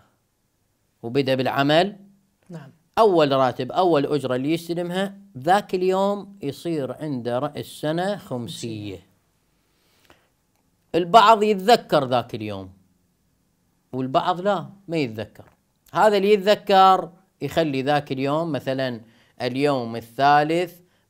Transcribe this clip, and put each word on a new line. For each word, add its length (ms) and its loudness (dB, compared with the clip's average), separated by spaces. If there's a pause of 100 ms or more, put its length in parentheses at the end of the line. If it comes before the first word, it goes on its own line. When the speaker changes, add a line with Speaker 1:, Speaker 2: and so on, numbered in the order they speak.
(1040)
Speaker 1:
وبدأ 320 -2
بالعمل، 600 0 (520)
Speaker 2:
نعم. 240 -18 (260)
Speaker 1:
أول 340 4
راتب، 400 0
أول 340 2
أجرة 300 -2
اللي 160 -4
يستلمها 640 -6 (200)
ذاك 360 0
اليوم 680 -2
يصير 500 -6
عنده 460 -6
رأس 280 -8
سنة 500 -6
خمسية. 800 -12
Speaker 2:
خمسية. 100 -20 (1900)
Speaker 1:
البعض 480 6
يتذكر 600 2
ذاك 300 -2
اليوم 360 -10 (1200)
والبعض 480 -2
لا، 260 -2 (220)
ما 80 -4
يتذكر. 480 -6 (480)
هذا 240 4
اللي 160 2
يتذكر 800 4 (300)
يخلي 400 -2
ذاك 300 -2
اليوم، 400 -2
مثلًا 480 -6 (420)
اليوم 540 -2
الثالث 840 0 (300)